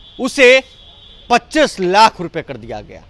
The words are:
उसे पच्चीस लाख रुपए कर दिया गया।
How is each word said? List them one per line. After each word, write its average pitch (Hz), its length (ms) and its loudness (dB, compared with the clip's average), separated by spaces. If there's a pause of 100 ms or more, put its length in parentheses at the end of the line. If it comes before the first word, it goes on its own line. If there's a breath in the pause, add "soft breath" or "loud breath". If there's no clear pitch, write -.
(200)
उसे 262 440 2 (640)
पच्चीस 240 500 -2
लाख 190 420 0
रुपए 165 200 -10
कर 131 160 -14
दिया 107 260 -16
गया। 87 260 -20